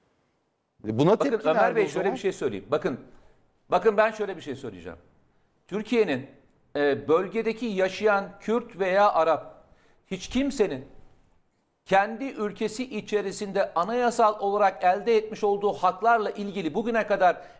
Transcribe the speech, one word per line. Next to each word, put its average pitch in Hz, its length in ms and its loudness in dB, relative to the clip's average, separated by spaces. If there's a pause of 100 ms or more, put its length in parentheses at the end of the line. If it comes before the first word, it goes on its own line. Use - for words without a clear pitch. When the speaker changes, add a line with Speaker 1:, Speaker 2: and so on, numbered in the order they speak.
(880)
Speaker 1:
E, 110 120 -2
buna 156 120 4
Speaker 2:
Bakın 254 180 2
Speaker 1:
tepki 220 200 -2
Speaker 2:
Ömer - 140 4
Speaker 1:
nerede - 120 2
Speaker 2:
Bey 214 80 2
Speaker 1:
o 185 40 0
Speaker 2:
şöyle - 160 -4
Speaker 1:
zaman? 190 120 -2
Speaker 2:
bir - 40 -10
şey 190 120 -2
söyleyeyim. 101 400 -6
Bakın, 151 280 -2 (680)
bakın 202 280 2
ben 214 140 4
şöyle 196 260 -8
bir 151 40 -16
şey 139 140 -8
söyleyeceğim. 90 420 -14 (720)
Türkiye'nin, 202 600 0 (480)
e, 139 320 0
bölgedeki 214 580 0
yaşayan 196 640 0 (100)
Kürt 226 400 -2
veya 196 340 4
Arap 160 420 0 (520)
hiç 185 200 -10
kimsenin 196 580 -2 (1000)
kendi 208 400 2
ülkesi 214 720 -6
içerisinde 196 760 -2
anayasal 233 680 2
olarak 196 440 2
elde 208 340 4
etmiş 220 260 -2
olduğu 202 300 0
haklarla 202 560 2
ilgili 190 440 -6
bugüne 214 340 -2
kadar 185 340 2 (180)